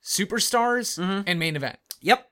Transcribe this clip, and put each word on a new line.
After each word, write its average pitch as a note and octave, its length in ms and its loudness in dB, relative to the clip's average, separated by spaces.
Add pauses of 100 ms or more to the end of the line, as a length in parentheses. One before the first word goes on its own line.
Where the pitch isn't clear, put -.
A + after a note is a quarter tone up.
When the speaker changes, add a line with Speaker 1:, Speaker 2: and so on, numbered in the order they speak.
Speaker 1:
Superstars A#3 960 0
Speaker 2:
Mm-hmm. G3 300 -2
Speaker 1:
and F3 100 0
Main D#3+ 160 -2
Event. C3+ 240 -6 (220)
Speaker 2:
Yep. G#3 320 2